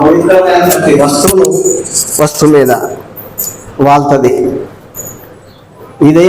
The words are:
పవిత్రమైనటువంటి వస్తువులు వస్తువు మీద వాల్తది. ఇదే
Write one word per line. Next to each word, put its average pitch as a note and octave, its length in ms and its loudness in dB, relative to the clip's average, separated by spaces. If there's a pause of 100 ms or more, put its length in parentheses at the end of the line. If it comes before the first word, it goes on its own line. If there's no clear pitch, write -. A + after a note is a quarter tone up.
పవిత్రమైనటువంటి F3 920 2 (100)
వస్తువులు F#3 440 0 (760)
వస్తువు D3+ 340 0
మీద B2+ 160 2 (1120)
వాల్తది. C#3+ 460 2 (1800)
ఇదే D#3+ 200 4